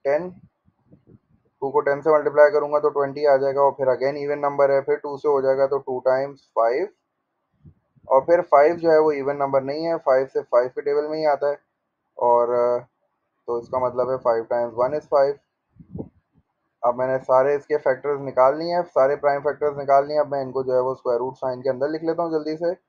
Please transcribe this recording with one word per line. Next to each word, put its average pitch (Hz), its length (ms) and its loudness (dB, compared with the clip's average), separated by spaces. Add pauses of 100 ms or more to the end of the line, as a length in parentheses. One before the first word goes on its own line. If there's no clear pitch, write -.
ten, 156 260 -2 (1300)
टू 139 80 -4
को 147 100 0
टेन 143 200 -2
से 156 120 2
multiply 147 380 4
करूँगा 147 280 0
तो 147 120 0
ट्वेंटी 143 340 -4
आ 143 120 6
जाएगा 139 260 0
और 139 100 4
फिर 135 160 -6
again 131 320 -2
even 143 240 -4
number 139 260 2
है, 139 120 2
फिर 147 140 -2
टू 147 200 -8
से 143 120 -4
हो 139 140 2
जाएगा 135 240 2
तो 139 120 -2
टू 131 220 -8
टाइम्स 135 540 -2
फ़ाइव, 123 340 0 (1200)
और 135 120 4
फिर 170 240 2
फ़ाइव 156 320 4
जो 165 140 0
है 156 100 6
वो 156 140 2
even 139 280 -4
number 139 200 0
नहीं 143 220 -6
है, 165 140 -2
फ़ाइव 135 280 2
से 139 160 -6
फ़ाइव 123 260 2
के 147 140 -12
table 147 260 -2
में 156 100 -6
ही 156 80 -2
आता 143 240 0
है। 147 80 -6 (600)
और, 120 320 2
अ, 120 280 0 (720)
तो 120 120 -4
इसका 123 180 -6
मतलब 123 320 -2
है 131 60 -2
फ़ाइव 117 340 0
times 120 260 -2
one 135 220 -2
is 151 80 -12
फ़ाइव। 143 320 2 (1400)
अब 123 160 0
मैंने 131 200 -2
सारे 131 360 2
इसके 143 220 -4
factors 139 440 -2
निकाल 135 380 2
लिए 170 160 -4
हैं, 175 80 0
सारे 139 340 0
prime 139 240 -2
factors 143 380 -4
निकाल 139 280 2
लिए 147 100 -6
हैं। 151 80 2
अब 139 80 -12
मैं 139 100 -2
इनको 131 200 -6
जो 127 120 -2
है 127 60 2
वो 127 140 -2
square 123 260 -4
root 131 160 -6
sign 127 260 -8
के 131 80 -2
अंदर 127 180 -4
लिख 156 160 -8
लेता 165 180 -2
हूँ 165 100 -6
जल्दी 156 240 -4
से 170 180 -4 (140)